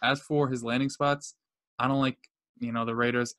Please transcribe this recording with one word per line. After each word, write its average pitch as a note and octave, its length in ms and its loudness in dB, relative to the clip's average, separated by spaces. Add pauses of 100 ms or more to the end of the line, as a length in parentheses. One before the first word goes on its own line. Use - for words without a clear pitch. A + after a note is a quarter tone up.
as C3+ 200 0
for D3 260 0
his B2+ 160 -4
landing B2+ 260 0
spots, C#3+ 460 -2 (420)
I B2 100 0
don't C3+ 120 2
like, C3 200 0 (400)
you A#2+ 120 -4
know, A#2 140 -2
the A2+ 100 -2
Raiders A#2+ 440 0